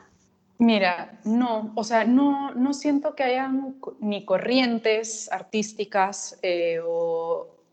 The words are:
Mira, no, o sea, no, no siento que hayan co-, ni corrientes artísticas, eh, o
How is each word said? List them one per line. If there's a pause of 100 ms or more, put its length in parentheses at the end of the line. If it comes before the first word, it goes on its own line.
(580)
Mira,
no,
o
sea,
no,
no
siento
que
hayan
co-,
ni
corrientes
artísticas,
eh,
o (180)